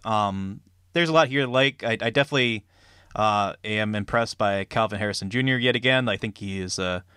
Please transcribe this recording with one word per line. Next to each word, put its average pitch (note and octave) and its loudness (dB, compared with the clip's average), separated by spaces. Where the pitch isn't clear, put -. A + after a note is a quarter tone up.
Um, G2+ -2
there's E3+ 2
a D#3+ 0
lot D#3 6
here C3+ 0
to A#2+ -4
like. C3 2
I, A2+ 0
I A2+ -2
definitely, B2 0
uh, G#2 2
am G#2+ -2
impressed A2 -2
by G2 2
Calvin G#2+ -2
Harrison G#2 -4
Junior B2+ 0
yet A#2+ 2
again. B2+ 2
I G2 0
think G#2+ -8
he G2 -6
is, F#2 -6
uh, F2+ -2